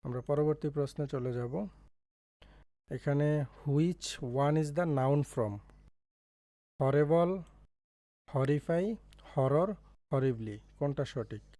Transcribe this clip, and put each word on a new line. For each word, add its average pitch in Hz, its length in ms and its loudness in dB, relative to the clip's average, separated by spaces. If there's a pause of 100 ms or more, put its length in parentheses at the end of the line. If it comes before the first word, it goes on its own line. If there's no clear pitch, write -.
আমরা 123 180 -6
পরবর্তী 151 500 0
প্রশ্নে 143 360 -4
চলে 127 260 -4
যাব। 123 340 -4 (1200)
এখানে 147 540 0 (240)
which 156 560 0
one 139 320 2
is 156 120 0
the 151 160 -2
noun 143 400 2 (100)
from? 104 240 -2 (1200)
Horrible, 160 600 4 (920)
horrify, 151 600 0 (420)
horror, 151 380 2 (360)
horribly, 113 480 -2 (200)
কোনটা 143 260 -2
সঠিক? 113 380 -8 (180)